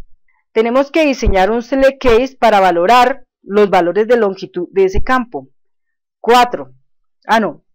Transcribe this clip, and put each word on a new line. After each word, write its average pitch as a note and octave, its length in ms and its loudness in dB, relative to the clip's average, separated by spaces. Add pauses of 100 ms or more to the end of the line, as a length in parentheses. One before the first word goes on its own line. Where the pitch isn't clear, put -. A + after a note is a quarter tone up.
(520)
tenemos A#3+ 380 -2
que D#4+ 160 -2
diseñar B3 440 0
un A#3 120 -4
select C4+ 400 -2
case B3+ 340 0
para A3 240 2
valorar F#3+ 640 2 (180)
los G3+ 280 0
valores F3+ 380 0
de A#3+ 80 2
longitud F#3+ 560 -4
de F#3+ 120 0
ese F#3+ 180 0
campo. A#3 460 -4 (720)
Cuatro, A#3+ 540 0 (520)
ah F#3+ 140 0
no, E3+ 240 -8 (100)